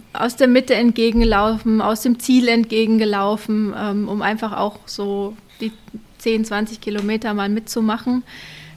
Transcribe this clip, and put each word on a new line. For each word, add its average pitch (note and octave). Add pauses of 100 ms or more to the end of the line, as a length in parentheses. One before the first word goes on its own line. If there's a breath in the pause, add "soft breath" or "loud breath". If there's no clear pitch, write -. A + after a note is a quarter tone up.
(120)
aus A#3+
der C4
Mitte B3+
entgegengelaufen, A3
aus A3
dem A#3+
Ziel B3+
entgegengelaufen, G#3+
ähm, G#3
um G3+
einfach G#3+
auch G#3
so G3+ (260)
die A3 (460)
zehn, A3
zwanzig A3
Kilometer G#3+
mal G3+
mitzumachen. A3+ (540 loud breath)